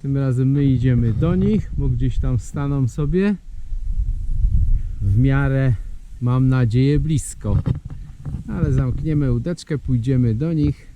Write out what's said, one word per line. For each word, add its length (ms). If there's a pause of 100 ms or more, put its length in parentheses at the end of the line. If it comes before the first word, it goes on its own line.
Tym 140
razem 340
my 140
idziemy 480
do 240
nich, 420
bo 100
gdzieś 300
tam 200
staną 500
sobie. 460 (1700)
W 160
miarę, 560 (460)
mam 280
nadzieję, 520
blisko. 580 (920)
Ale 240
zamkniemy 600
łódeczkę, 460
pójdziemy 560
do 180
nich 440